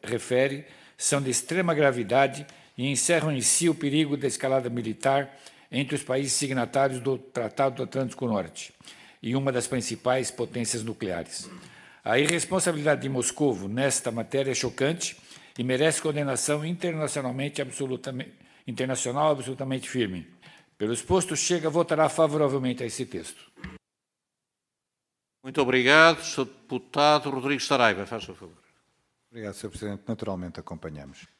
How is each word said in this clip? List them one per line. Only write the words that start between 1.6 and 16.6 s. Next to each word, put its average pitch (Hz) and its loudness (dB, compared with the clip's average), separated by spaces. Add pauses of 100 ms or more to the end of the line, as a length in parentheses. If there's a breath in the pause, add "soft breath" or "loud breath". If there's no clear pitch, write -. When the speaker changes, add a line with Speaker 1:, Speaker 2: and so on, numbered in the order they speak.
Speaker 1:
gravidade 135 4 (320 soft breath)
e 127 -2
encerram 151 2
em 131 -2
si 170 4
o 160 4
perigo 147 0
da 139 -2
escalada 131 0
militar 127 -2 (320 loud breath)
entre 135 -2
os 135 -4
países 135 -2
signatários 131 0
do 127 -2
Tratado 123 -2
do 131 -4
Atlântico 127 -4
Norte 95 -4 (500 loud breath)
e 120 -2
uma 139 0
das 123 0
principais 123 -2
potências 117 -4
nucleares. 92 -8 (520 loud breath)
A 113 2
irresponsabilidade 151 2
de 135 -4
Moscovo 123 0
nesta 127 0
matéria 131 -2
é 127 0
chocante 135 -2 (440 loud breath)
e 123 -2
merece 131 2
condenação 147 0